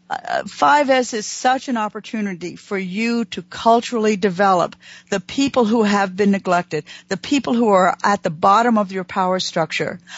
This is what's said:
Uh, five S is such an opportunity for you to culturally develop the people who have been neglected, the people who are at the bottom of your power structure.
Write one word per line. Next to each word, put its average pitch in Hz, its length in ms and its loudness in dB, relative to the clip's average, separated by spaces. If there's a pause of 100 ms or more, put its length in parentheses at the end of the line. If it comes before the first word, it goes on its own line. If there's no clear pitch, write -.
Uh, - 360 -4
five 277 480 2
S 254 240 0
is 214 100 -6
such - 420 -2
an 247 100 -2
opportunity 202 800 -8
for - 220 -8
you 220 480 -2
to - 160 -10
culturally 226 720 0
develop 185 600 2 (340)
the 196 100 -2
people 269 460 0
who 226 160 2
have 202 340 0
been 202 140 2
neglected, 175 540 0 (240)
the 190 100 -4
people 277 380 -2
who 233 140 2
are 185 340 4
at 202 180 2
the 185 80 -4
bottom 202 480 2
of 196 140 0
your 190 120 -6
power 185 360 -2
structure. 165 600 -4 (180)